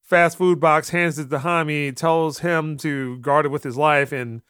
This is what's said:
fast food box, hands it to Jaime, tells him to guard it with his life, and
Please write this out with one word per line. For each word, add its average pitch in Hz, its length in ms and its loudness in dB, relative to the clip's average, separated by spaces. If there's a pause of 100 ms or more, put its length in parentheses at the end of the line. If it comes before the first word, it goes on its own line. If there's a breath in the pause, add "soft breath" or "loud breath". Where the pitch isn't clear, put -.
fast 170 360 2
food 180 220 2
box, 156 300 2
hands 170 300 0
it 139 100 -8
to 143 100 -2
Jaime, 151 520 -2
tells 160 480 0
him 160 380 -2
to 135 420 -6
guard 143 260 2
it 143 40 -2
with 143 140 -4
his 127 140 -6
life, 143 340 2
and 120 380 -8